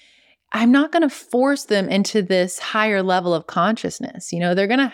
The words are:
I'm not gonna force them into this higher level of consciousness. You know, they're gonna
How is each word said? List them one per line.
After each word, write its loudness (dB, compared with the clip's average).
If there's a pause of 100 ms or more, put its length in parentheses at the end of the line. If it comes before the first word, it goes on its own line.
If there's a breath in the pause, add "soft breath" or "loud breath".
(540 soft breath)
I'm 4
not 4
gonna 2
force -2
them 0
into 0
this 0
higher -2
level 0
of -2
consciousness. -4
You -4
know, 0
they're 2
gonna 2